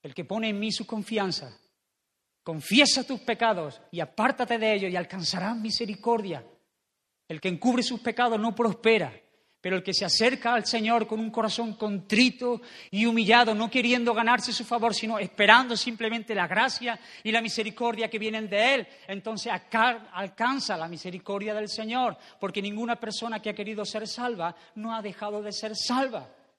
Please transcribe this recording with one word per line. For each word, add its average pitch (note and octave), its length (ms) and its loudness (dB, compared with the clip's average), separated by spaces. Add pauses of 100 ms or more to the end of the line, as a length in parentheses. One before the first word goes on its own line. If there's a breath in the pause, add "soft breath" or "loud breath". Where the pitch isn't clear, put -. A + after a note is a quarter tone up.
El C#3+ 120 -14
que E3+ 120 -8
pone A3 240 -2
en G3+ 100 -4
mí G#3+ 120 -2
su - 140 -6
confianza, G3+ 720 -4 (840)
confiesa A#3+ 640 4
tus C4 160 -6
pecados G#3 680 0
y E3+ 120 -8
apártate A#3+ 560 0
de A3 160 2
ellos G3 180 0
y F3+ 60 -2
alcanzarás F#3 580 -4
misericordia. G#3+ 880 -2 (840)
El D#3 100 -8
que - 80 -4
encubre A#3+ 340 2
sus A#3+ 200 -4
pecados A#3 360 0
no A3 160 0
prospera, G#3+ 600 2 (480)
pero F#3 160 -2
el F3+ 60 -4
que F#3 100 -4
se G#3 100 2
acerca A#3 500 2
al A3+ 120 2
Señor A3+ 420 2
con A3 140 -4
un A3 100 -4
corazón A3 440 -2
contrito A3 880 2 (300 loud breath)
y G#3+ 140 2
humillado, A3+ 500 6
no G#3+ 160 -2
queriendo A#3+ 420 2
ganarse A#3+ 380 2
su A3 140 -4
favor, A3+ 280 0
sino A3 260 -2
esperando G#3+ 580 6
simplemente A3+ 580 -4
la F3+ 120 0
gracia A#3 520 0 (240 loud breath)
y A3 80 -2
la A3+ 80 4
misericordia A3+ 720 -2
que A3 100 -6
vienen A3 300 -4
de A3+ 260 4
Él, A3 120 -4 (200 loud breath)
entonces G3+ 460 -6
aca-, A3+ 580 0
alcanza A3 640 -2
la E3 140 -6
misericordia G3 640 -6
del G#3+ 160 -4
Señor, A3+ 480 -2 (240 loud breath)
porque G3 200 -4
ninguna A3+ 360 -4
persona A3 440 -6
que G#3+ 100 -4
ha G3+ 40 -8
querido G#3 300 -6
ser G#3+ 200 -6
salva G#3 480 -4 (220 loud breath)
no A3+ 180 -6
ha A3 80 -6
dejado G#3 400 -6
de G#3 120 -8
ser G#3+ 240 -6
salva. B3 500 -2 (320)